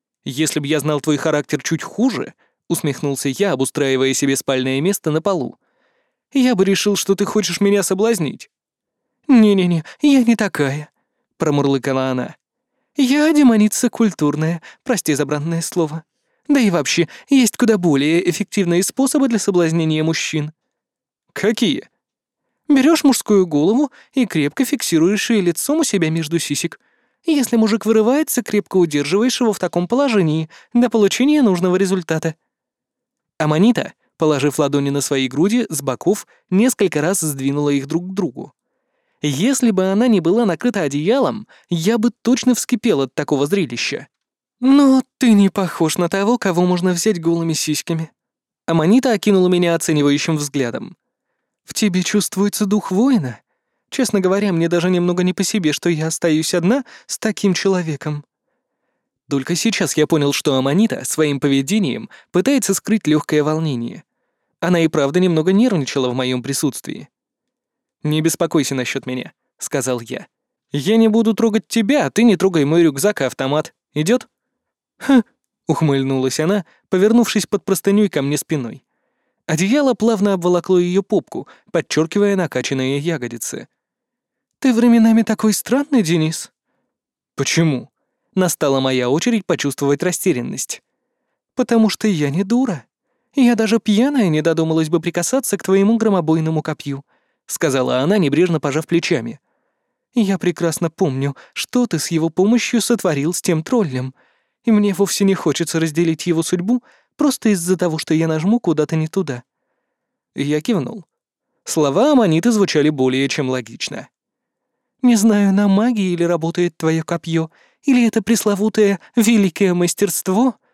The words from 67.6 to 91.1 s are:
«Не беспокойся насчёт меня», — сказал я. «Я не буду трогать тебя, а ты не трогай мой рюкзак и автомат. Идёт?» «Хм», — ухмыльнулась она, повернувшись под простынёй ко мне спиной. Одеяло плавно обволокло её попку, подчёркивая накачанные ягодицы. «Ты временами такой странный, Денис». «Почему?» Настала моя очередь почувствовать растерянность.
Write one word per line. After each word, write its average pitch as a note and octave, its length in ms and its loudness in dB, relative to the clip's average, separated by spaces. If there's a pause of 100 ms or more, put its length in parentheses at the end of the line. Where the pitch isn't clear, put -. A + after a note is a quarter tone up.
«Не D3+ 200 -2
беспокойся D#3+ 520 0
насчёт B2+ 320 -6
меня», — B2+ 260 -10 (260)
сказал B2+ 420 -4
я. A#2 260 -12 (460)
«Я D3+ 240 0
не A3+ 100 6
буду A3 280 2
трогать G#3+ 340 0
тебя, A#3 380 0
а C3 40 -4
ты A3+ 140 2
не G#3+ 120 6
трогай E3+ 280 2
мой D#3+ 180 4
рюкзак D#3+ 380 0
и C#3 40 0
автомат. C#3 480 -2 (220)
Идёт?» F3 320 0 (720)
«Хм», — C4 240 4 (460)
ухмыльнулась C3+ 720 0
она, F3+ 240 0 (240)
повернувшись G#3+ 580 2
под - 180 -4
простынёй G3+ 440 2
ко D3 140 -4
мне C#3+ 140 -2
спиной. C3 480 -6 (640)
Одеяло A3+ 480 0
плавно G3+ 380 0
обволокло F3+ 460 0
её F3+ 260 0
попку, - 420 -4 (240)
подчёркивая E3+ 640 0
накачанные C3+ 640 -4
ягодицы. B2 720 -8 (880)
«Ты C4 160 0
временами A3+ 480 4
такой G#3+ 300 0
странный, C4 500 0
Денис». D#3+ 480 -2 (840)
«Почему?» C#3 540 -2 (440)
Настала D#3 440 0
моя C3 320 0
очередь F#3+ 340 0
почувствовать C#3+ 580 -2
растерянность. D3+ 800 -4 (760)